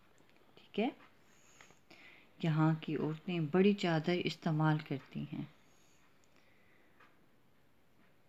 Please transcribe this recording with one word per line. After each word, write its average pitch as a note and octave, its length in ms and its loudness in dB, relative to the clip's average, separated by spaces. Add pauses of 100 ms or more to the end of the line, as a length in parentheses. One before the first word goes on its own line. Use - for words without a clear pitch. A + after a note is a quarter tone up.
(580)
ठीक - 220 -8
है, A#3+ 160 -2 (1500)
यहाँ D#3 320 2
की D#3 200 -6
औरतें D#3+ 540 -4
बड़ी F#3+ 240 6
चादर F3 400 0
इस्तेमाल D#3 680 0
करती D3 440 -8
हैं। D3 300 -10 (2750)